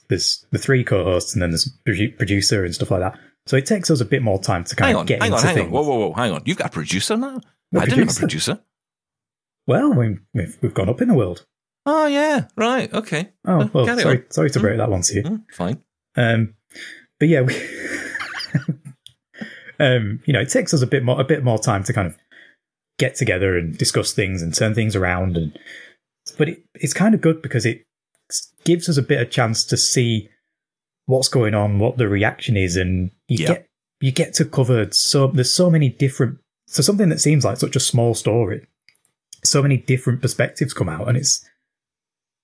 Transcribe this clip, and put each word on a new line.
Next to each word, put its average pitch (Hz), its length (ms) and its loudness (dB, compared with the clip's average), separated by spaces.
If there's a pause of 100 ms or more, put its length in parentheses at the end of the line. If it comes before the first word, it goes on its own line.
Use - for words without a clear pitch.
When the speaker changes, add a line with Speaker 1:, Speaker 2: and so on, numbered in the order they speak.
Speaker 1:
there's - 440 -2
the 101 60 0
three 131 260 2
co-hosts 90 480 0
and 92 100 0
then 87 80 0
there's 82 200 -2 (160)
produ-, 101 300 -2
producer 101 480 0
and 85 100 -4
stuff - 160 -4
like 95 100 0
that. 92 180 -4 (280)
So 131 100 0
it 139 100 0
takes 202 240 -2
us 143 100 2
a 120 40 0
bit 135 180 -2
more 98 180 0
time 87 240 -2
to - 120 -8
kind - 120 2
Speaker 2:
Hang 240 80 4
Speaker 1:
of 92 40 0
Speaker 2:
on, 80 60 -6
Speaker 1:
get 117 160 0
Speaker 2:
hang 220 100 0
Speaker 1:
into 123 80 2
Speaker 2:
on, 131 60 2
hang 175 100 2
Speaker 1:
things. 90 120 0
Speaker 2:
on. 85 40 -6
Whoa, 135 100 2
whoa, 123 260 0
whoa, 80 60 -4
hang 110 180 -2
on. 73 120 -6
You've - 140 -4
got - 100 -4
a - 20 -6
producer 85 460 -2
now? 262 240 -6 (320)
Speaker 1:
We're 180 100 2
Speaker 2:
I - 40 2
didn't 247 220 4
have - 80 -2
a - 20 -6
Speaker 1:
producer. - 360 -2
Speaker 2:
producer. - 100 -14 (1040)
Speaker 1:
Well, 247 260 4
we, 110 240 0 (160)
we've, 90 260 -4
we've 113 140 -2
gone 98 140 0
up 123 120 -2
in 247 80 2
the 226 60 4
world. 95 320 -2 (400)
Speaker 2:
Oh, 311 200 2
yeah. 285 500 0
Right. 233 360 -2
Okay. 185 380 -4 (160)
Speaker 1:
Oh, 185 140 2
Speaker 2:
Uh, 214 120 2
Speaker 1:
well, 131 140 2
Speaker 2:
carry 240 160 0
Speaker 1:
sorry, 135 160 4
Speaker 2:
on. - 120 -10
Speaker 1:
sorry 156 200 0
to 127 100 0
break 107 140 2
Speaker 2:
Mm. 113 40 -2
Speaker 1:
that 113 120 0
one 92 120 0
to - 120 -2
you. 101 80 0
Speaker 2:
Mm, 214 300 -6
fine. 95 300 -6 (340)
Speaker 1:
Um, 113 380 2 (640)
but 151 80 4
yeah, 147 140 4
we, 127 120 0
<laughs> - 1120 -8 (1120)
um, 120 460 2
you 151 60 2
know, 107 80 4
it 127 80 -4
takes 226 260 0
us 135 80 2
a 123 40 0
bit 127 180 0
more, 123 160 0
a 131 40 2
bit 139 200 0
more 113 140 2
time 98 260 0
to - 80 -6
kind 98 140 0
of 80 100 -10 (800)
get 131 160 0
together 95 420 0
and 82 220 -4
discuss - 340 -2
things 95 300 -2
and 82 120 -6
turn 107 200 0
things 107 220 0
around. 90 400 0
And, 80 220 -4 (800)
but 156 120 2
it, - 160 -12 (100)
it's - 200 -4
kind 214 200 4
of - 60 0
good 160 220 2
because 120 220 -2
it 113 200 -2 (460)
s-, - 220 -8 (120)
gives 170 240 2
us 156 80 2
a 135 60 2
bit 139 180 0
of 120 100 -2
chance 113 360 0
to - 100 0
see 117 520 0 (760)
what's 131 220 2
going 110 260 2
on, 104 240 2
what - 180 0
the 120 120 2
reaction 104 480 0
is, 92 200 0
and 92 340 0 (180)
you 117 120 0
Speaker 2:
Yeah. - 80 0
Speaker 1:
get, 175 200 -2 (320)
you 135 120 0
get 160 220 -2
to 160 100 2
cover 117 480 0
so, - 360 2
there's 127 260 0
so 180 160 4
many 156 180 4
different, 131 500 -2 (280)
so - 160 -2
something 202 260 4
that 156 120 0
seems 147 240 4
like 98 120 0
such - 200 -4
a 131 40 0
small 117 340 2
story, 110 520 -2 (800)
so 143 180 4
many 139 140 4
different 127 440 0
perspectives 131 540 -2
come - 140 -2
out, 78 200 -6
and 120 80 2
it's, - 280 -2 (1000)